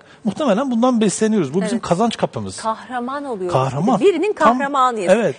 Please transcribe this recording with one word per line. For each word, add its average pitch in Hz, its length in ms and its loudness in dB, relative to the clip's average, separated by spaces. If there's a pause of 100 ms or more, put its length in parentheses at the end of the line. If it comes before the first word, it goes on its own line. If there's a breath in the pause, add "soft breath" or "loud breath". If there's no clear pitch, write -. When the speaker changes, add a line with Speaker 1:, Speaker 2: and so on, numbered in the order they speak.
(240 soft breath)
Speaker 1:
muhtemelen 247 480 0
bundan 240 300 2
besleniyoruz. 214 520 0
Bu 190 80 0
bizim 208 140 -2
Speaker 2:
Evet. 220 120 -6
Speaker 1:
kazanç 214 300 0
kapımız. 104 400 -4
Speaker 2:
Kahraman 240 680 -6
oluyoruz. 185 280 -6
Speaker 1:
Kahraman. 139 460 0
Speaker 2:
Birinin 370 340 2
Speaker 1:
Tam, 247 240 4
Speaker 2:
kahramanıyız. 254 560 2
Speaker 1:
evet. 202 260 2